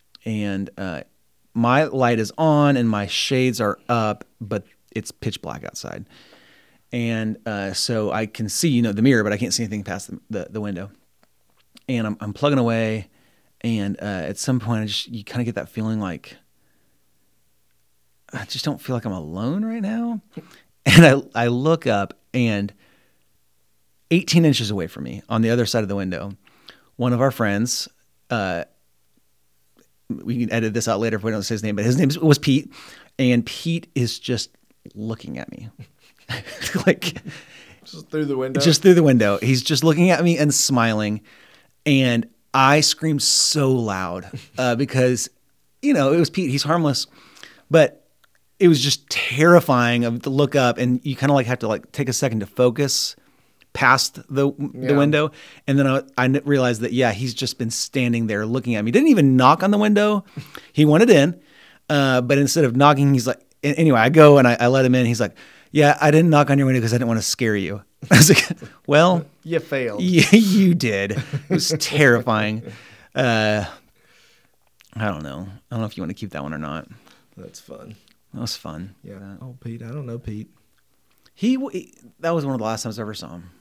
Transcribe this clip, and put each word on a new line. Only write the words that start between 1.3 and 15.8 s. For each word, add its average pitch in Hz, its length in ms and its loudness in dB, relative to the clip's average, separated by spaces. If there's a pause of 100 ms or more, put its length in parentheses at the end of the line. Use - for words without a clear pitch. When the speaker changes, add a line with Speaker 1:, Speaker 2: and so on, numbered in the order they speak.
Speaker 1:
my 123 320 2
light 123 340 0
is 107 180 -6
on 147 380 2
and 120 140 0
my 101 180 -2
shades 127 540 -2
are 104 260 -2
up, 110 380 -2 (160)
but 104 240 -8 (260)
it's - 200 -10
pitch - 300 -10
black - 220 -12
outside. - 420 -14 (840)
And, 113 540 -4
uh, 101 260 -6
so 107 400 -4
I 110 140 -4
can 107 240 -8
see, - 180 -2
you 123 140 2
know, 113 100 0
the 101 100 -4
mirror, 120 220 4
but 101 80 -2
I 104 60 -2
can't 98 160 -6
see 120 100 -4
anything 104 220 -8
past 98 260 -10
the, - 80 -14 (100)
the, 104 220 -8
the 107 100 -10
window. 101 300 -10 (960)
And 120 180 -4
I'm, 104 140 -6
I'm 104 140 -10
plugging 143 260 0
away, 113 480 -2 (540)
and, 104 400 -4
uh, - 20 -12 (240)
at 101 100 -10
some 131 220 -2
point, 110 240 -4
I - 40 -6
just, - 200 -8
you 113 160 -14
kinda 123 220 -8
get 113 100 -6
that - 140 -10
feeling 110 320 -6